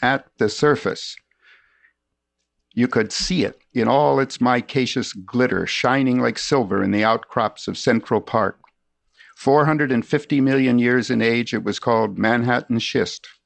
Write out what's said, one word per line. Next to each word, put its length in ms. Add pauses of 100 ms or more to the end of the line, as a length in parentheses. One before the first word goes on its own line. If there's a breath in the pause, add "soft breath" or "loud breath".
at 260 (100)
the 100
surface. 720 (1600 soft breath)
You 120
could 240
see 320
it 160 (120)
in 140
all 320
its 200
micaceous 760 (100)
glitter, 400
shining 540
like 180
silver 460
in 80
the 140
outcrops 640
of 80
Central 420
Park. 400 (800 soft breath)
Four 280
hundred 280
and 120
fifty 360
million 360
years 320
in 120
age, 320
it 100
was 160
called 380
Manhattan 640
schist. 500 (160)